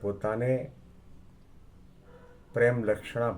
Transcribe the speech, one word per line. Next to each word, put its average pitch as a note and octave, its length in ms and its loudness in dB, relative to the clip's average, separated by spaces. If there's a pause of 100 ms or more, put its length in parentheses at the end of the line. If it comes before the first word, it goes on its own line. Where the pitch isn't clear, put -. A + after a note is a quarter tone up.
પોતાને A2 480 -2 (2000)
પ્રેમ A#2+ 320 4
લક્ષણા A2 520 0